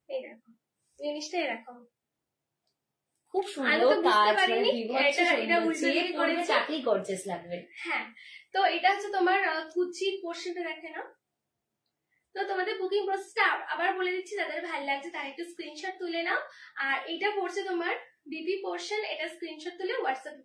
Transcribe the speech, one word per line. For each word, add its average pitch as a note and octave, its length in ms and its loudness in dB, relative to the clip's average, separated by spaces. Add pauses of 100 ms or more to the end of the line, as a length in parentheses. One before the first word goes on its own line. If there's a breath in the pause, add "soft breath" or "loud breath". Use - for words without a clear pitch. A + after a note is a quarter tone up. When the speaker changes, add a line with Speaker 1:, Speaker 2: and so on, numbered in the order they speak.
Speaker 1:
এই F3 140 -4
দেখো, A3+ 300 -16 (520)
জিনিসটা D4 340 -4
এরকম। B3 480 -6 (1500)
Speaker 2:
খুব G4 160 0
সুন্দর C#4+ 240 0
Speaker 1:
আলাদা D#4+ 240 8
বুঝতে E4+ 140 4
Speaker 2:
কাজ, G#3 260 8
মানে, - 20 2
Speaker 1:
পারিনি। F#4 340 4
Speaker 2:
বিভৎস A#3+ 300 0
Speaker 1:
এটা, D#4+ 320 4
এটা A#3+ 220 2
Speaker 2:
সুন্দর। E4+ 120 4
Speaker 1:
উল্টো D#4 120 0
Speaker 2:
যে C4+ 120 2
Speaker 1:
দিকে E4+ 260 0
Speaker 2:
পরবে D4 180 2
Speaker 1:
করেছি। E4+ 160 0
Speaker 2:
তাকেই D4+ 300 0
গর্জিয়াস G3+ 440 0
লাগবে। F3 500 -8
Speaker 1:
হ্যাঁ, - 380 -6 (400 loud breath)
তো F#4+ 120 4
এটা E4+ 300 6
হচ্ছে G4+ 140 -4
তোমার, F#4+ 340 4
আহ, D#4+ 260 -2
কুচির F#4 520 -2
পোর্শনটা E4+ 420 -6
দেখে D#4 260 -8
নাও। E4 140 -10 (1300)
তো G4 140 -2
তোমাদের G4 300 -2
বুকিং G4 280 0
প্রসেসটা G4 400 0
আব-, E4 200 0
আবার E4+ 280 0
বলে F#4 180 0
দিচ্ছি, F#4 240 -6
যাদের D#4+ 260 -4
ভালো D#4 240 -6
লাগছে C#4 240 -4
তারা D4 180 -8
একটু D4 160 -10
স্ক্রিনশট E4+ 560 -10
তুলে E4+ 240 -4
নাও। F4 180 0 (340 loud breath)
আর C4+ 320 -2
এটা F#4 240 0
পড়ছে G4 320 -2
তোমার F4+ 320 -2 (300)
বিপি D#4+ 360 -4
পোর্শন, G4 420 -4
এটা D#4 260 -6
স্ক্রিনশট E4 480 -10
তুলে F#4+ 160 -2
WhatsApp D4 520 -4